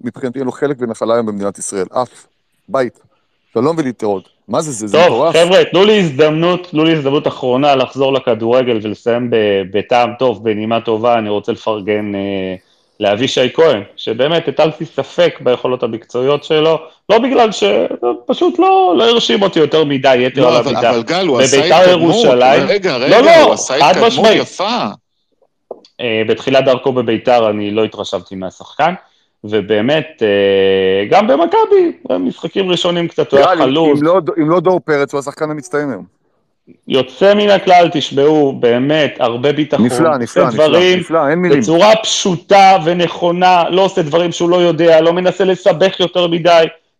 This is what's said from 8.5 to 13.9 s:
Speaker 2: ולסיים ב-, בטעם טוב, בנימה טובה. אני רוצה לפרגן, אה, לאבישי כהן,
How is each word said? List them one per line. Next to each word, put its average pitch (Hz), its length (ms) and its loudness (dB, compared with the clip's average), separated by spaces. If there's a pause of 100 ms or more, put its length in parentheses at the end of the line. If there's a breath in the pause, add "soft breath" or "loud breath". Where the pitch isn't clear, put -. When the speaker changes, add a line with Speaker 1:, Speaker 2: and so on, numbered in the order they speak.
Speaker 2:
ולסיים 117 460 -4
ב-, 117 60 -2 (360)
בטעם 120 380 0 (100)
טוב, 113 240 -2
בנימה 113 380 -4
טובה. 113 320 -2
אני 110 160 -2
רוצה 104 220 -4
לפרגן, 104 640 -6
אה, 98 400 -6 (440)
לאבישי 120 540 0
כהן, 143 280 2 (140)